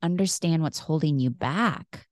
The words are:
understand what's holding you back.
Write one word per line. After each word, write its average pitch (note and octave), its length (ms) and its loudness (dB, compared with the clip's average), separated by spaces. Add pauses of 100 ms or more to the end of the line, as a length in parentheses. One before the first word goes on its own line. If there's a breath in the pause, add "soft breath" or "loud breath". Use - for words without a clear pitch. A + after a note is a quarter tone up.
understand F3 600 0
what's D3+ 180 -4
holding D3+ 380 0
you B2+ 120 2
back. D#3+ 800 -4